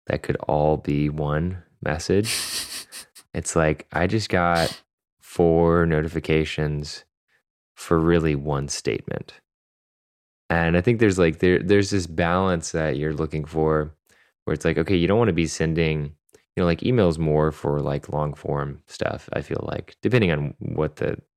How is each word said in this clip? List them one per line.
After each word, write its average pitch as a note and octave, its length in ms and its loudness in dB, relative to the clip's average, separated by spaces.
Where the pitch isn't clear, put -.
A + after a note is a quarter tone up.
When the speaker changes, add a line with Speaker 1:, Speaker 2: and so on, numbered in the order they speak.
Speaker 1:
that - 160 -2
could - 140 -4
all D2+ 300 2
be D2 320 0
one D#2 540 -4
message, F2 480 0
Speaker 2:
<laughs> - 400 -20
Speaker 1:
it's - 220 -4
like, D#2 360 0
I E2 140 0
just G#2+ 240 -2
got F2 500 0
four E2+ 680 4
notifications D#2 1160 -2
for - 240 0
really D#2+ 360 2
one C#2+ 320 -4
statement. - 640 -6
And E2+ 280 2
I F2+ 40 2
think A#2 180 2
there's, G2+ 180 4
like, E2 220 4
there, F2+ 200 4
there's G2+ 300 4
this F#2+ 160 -2
balance F2 680 0
that D#2 260 0
you're D2+ 180 -2
looking D#2 280 -4
for D#2 520 0
where - 80 -2
it's D2+ 100 -4
like, D#2+ 140 0
okay, E2 180 2
you E2+ 120 2
don't G2+ 100 4
wanna A2+ 160 4
be E2 140 0
sending, D#2+ 560 0
you F2+ 60 -2
know, F2 40 2
like, E2+ 160 2
emails F#2 360 2
more D#2 340 2
for, D2 300 -2
like, C#2+ 280 -4
long D2 260 -4
form C#2+ 500 -6
stuff, - 480 -8
I - 80 -2
feel - 300 -6
like, - 320 -10
depending G#2+ 280 4
on D2 280 -2
what - 380 -4
the - 200 -4